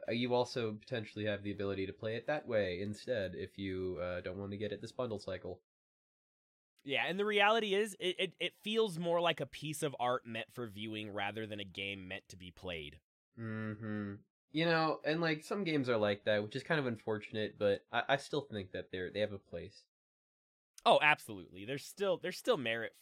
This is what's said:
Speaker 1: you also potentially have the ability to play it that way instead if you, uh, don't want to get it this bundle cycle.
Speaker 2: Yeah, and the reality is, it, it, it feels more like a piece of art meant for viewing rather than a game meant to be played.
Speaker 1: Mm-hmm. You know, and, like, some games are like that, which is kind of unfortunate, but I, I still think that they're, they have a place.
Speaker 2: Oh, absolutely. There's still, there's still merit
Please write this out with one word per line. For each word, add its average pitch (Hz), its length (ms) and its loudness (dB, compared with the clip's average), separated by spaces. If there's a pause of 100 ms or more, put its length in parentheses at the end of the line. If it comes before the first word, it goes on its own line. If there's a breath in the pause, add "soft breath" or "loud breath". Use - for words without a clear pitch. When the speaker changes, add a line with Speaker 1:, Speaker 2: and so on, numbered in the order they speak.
Speaker 1:
you 120 260 2
also 117 380 2
potentially 107 540 -6
have 101 160 -2
the 101 100 -2
ability 95 340 -2
to 98 60 -4
play 110 240 -4
it 117 100 -8
that 151 220 -2
way 95 320 2
instead 104 540 -2
if 92 240 -8
you, 92 440 -2
uh, 90 180 -2
don't 92 180 -6
want 98 120 -6
to 101 60 -6
get 104 160 -2
it 151 80 -6
this 117 120 -10
bundle 117 260 -4
cycle. 92 420 -8 (1200)
Speaker 2:
Yeah, 127 220 0
and 175 120 -2
the 202 60 0
reality 208 500 4
is, 202 260 0
it, 175 180 0
it, 185 220 -2
it 170 120 -2 (100)
feels 214 360 2
more 170 220 2
like 170 200 4
a 139 60 -4
piece - 360 -6
of 143 180 0
art 123 260 2
meant 113 260 -6
for 123 140 -6
viewing 107 460 -6
rather 104 340 -2
than 104 140 -6
a 101 40 -6
game 95 440 -6
meant 95 220 -8
to 101 60 -16
be 90 140 -12
played. 80 480 -8 (400)
Speaker 1:
Mm-hmm. 107 760 -4 (360)
You 156 140 0
know, 160 400 2
and, 160 160 2
like, 156 240 0
some 208 180 -2
games 147 280 2
are 113 80 4
like 104 260 4
that, 107 180 4
which 104 140 -4
is 127 60 -4
kind 156 180 2
of 135 60 0
unfortunate, 110 720 -2
but 101 340 4
I, 117 160 2
I 135 80 6
still 139 240 -2
think 101 320 -6
that 92 180 -8
they're, 92 220 -4
they 101 80 0
have 104 140 0
a 95 40 -6
place. - 440 -12 (1040)
Speaker 2:
Oh, 190 160 10
absolutely. 101 640 2
There's 135 180 -6
still, 190 380 0
there's - 160 -6
still 247 180 2
merit 113 460 -2